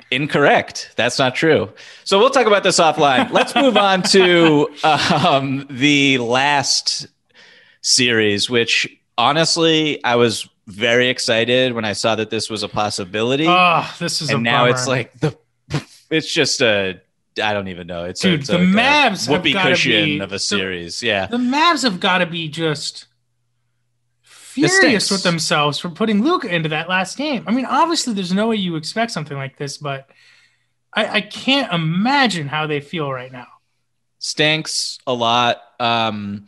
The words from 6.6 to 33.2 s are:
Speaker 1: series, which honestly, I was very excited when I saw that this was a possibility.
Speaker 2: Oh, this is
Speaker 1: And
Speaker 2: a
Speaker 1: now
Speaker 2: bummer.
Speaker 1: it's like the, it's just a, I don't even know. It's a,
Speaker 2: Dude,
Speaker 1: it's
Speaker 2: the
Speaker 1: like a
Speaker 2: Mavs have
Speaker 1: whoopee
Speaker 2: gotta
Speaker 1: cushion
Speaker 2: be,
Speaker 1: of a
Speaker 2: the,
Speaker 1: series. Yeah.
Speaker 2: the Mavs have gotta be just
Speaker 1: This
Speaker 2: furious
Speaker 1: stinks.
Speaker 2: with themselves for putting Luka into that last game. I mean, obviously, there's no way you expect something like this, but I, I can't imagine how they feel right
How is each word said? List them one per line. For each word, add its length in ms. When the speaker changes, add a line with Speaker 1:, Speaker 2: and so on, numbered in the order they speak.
Speaker 1:
series, 680
which 380
honestly, 880
I 100
was 320
very 440
excited 640
when 100
I 80
saw 240
that 140
this 200
was 140
a 60
possibility. 800
Speaker 2:
Oh, 500
this 220
is 80
Speaker 1:
And 100
Speaker 2:
a 20
Speaker 1:
now 200
Speaker 2:
bummer. 100
Speaker 1:
it's 160
like 320
the, 180
it's 240
just 280
a, 400
I 100
don't 140
even 180
know. 200
It's 180
a, 60
Speaker 2:
Dude, 100
Speaker 1:
it's 100
Speaker 2:
the 80
Speaker 1:
like 100
a 40
Speaker 2:
Mavs 560
have 100
Speaker 1:
whoopee 140
Speaker 2:
gotta 200
Speaker 1:
cushion 340
Speaker 2:
be, 140
Speaker 1:
of 100
a 60
Speaker 2:
the, 40
Speaker 1:
series. 640
Yeah. 240
Speaker 2:
the 80
Mavs 480
have 160
gotta 260
be 220
just 600
Speaker 1:
This 560
Speaker 2:
furious 260
Speaker 1:
stinks. 60
Speaker 2:
with 120
themselves 540
for 120
putting 340
Luka 240
into 220
that 180
last 300
game. 280
I 60
mean, 140
obviously, 480
there's 200
no 140
way 80
you 220
expect 340
something 260
like 200
this, 200
but 320
I, 240
I 40
can't 520
imagine 720
how 200
they 120
feel 320
right 200